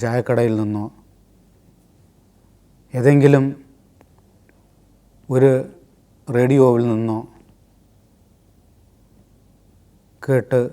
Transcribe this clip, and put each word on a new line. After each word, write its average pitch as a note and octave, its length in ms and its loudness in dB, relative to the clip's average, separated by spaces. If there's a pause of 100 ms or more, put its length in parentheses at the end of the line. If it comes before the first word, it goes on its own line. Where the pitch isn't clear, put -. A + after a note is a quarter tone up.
ചായക്കടയിൽ A#2 580 -2
നിന്നോ G#2 240 -6 (2250)
ഏതെങ്കിലും C#3 460 4 (1800)
ഒരു C3 220 4 (760)
റേഡിയോവിൽ B2+ 640 2
നിന്നോ A2+ 280 -4 (3000)
കേട്ട് B2+ 340 -2 (120)